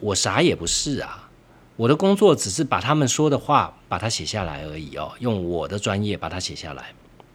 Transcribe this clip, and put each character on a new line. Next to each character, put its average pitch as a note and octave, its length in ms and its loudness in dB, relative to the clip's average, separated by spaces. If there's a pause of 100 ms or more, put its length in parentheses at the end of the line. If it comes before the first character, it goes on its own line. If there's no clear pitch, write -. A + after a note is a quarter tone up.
我 G2+ 140 -2
啥 A#2 260 0
也 D#3 160 4
不 E2 100 -8
是 C3 340 -2
啊， - 280 -12 (480)
我 A2+ 100 2
的 C#3 80 6
工 G3 220 4
作 G3 180 8
只 - 140 -2
是 D3+ 160 -2
把 G2+ 160 2
他 B2+ 140 2
们 D3+ 120 4
说 D3+ 220 2
的 C#3+ 80 4
话， B2 400 2 (140)
把 F2+ 80 -2
它 G#2+ 100 -4
写 F#2+ 160 -4
下 G2 200 -4
来 D2+ 200 -6
而 D#2 140 -10
已 C#2 180 -12
哦， C#2+ 220 -8
用 G#2+ 280 -2
我 E2+ 220 -2
的 G2+ 100 -6
专 G2+ 240 -2
业 G#2 140 -2
把 E2 140 -8
它 F#2 100 -6
写 D#2 160 -8
下 D#2 160 -12
来。 B1+ 220 -16 (400)